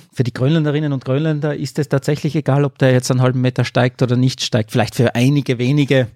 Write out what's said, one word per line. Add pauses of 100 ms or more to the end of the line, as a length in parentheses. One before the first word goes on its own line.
(140)
für
die
Grönländerinnen
und
Grönländer
ist
es
tatsächlich
egal,
ob
der
jetzt
einen
halben
Meter
steigt
oder
nicht
steigt.
Vielleicht
für
einige
wenige